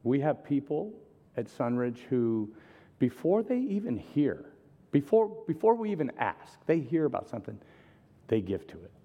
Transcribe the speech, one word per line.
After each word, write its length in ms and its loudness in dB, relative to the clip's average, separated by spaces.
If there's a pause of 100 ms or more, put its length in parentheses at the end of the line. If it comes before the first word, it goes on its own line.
we 180 2
have 220 0
people 500 -2 (440)
at 100 -6
Sunridge 520 -2 (100)
who, 440 0 (440)
before 440 2
they 160 -2
even 400 -2
hear, 480 -2 (460)
before, 380 4 (180)
before 280 4
we 160 -4
even 260 -2
ask, 480 -4
they 140 4
hear 260 0
about 220 -2
something, 320 -10 (680)
they 140 2
give 260 -6
to 100 -18
it. 140 -18 (140)